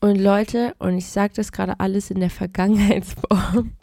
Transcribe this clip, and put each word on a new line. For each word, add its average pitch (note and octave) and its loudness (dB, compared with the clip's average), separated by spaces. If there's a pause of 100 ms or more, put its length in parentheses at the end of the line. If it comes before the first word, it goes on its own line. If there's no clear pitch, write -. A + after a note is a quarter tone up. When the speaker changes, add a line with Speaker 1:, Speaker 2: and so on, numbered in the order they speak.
Speaker 1:
Ja. G#3 4
Speaker 2:
Und G3+ 6
Leute, G#3 2
und F3+ -2
ich F3+ -6
sag G3+ -2
das G#3+ -4
gerade F#3+ -4
alles F#3+ -2
in F#3+ -2
der F3+ 0
Vergangenheitsform. G3 0 (100)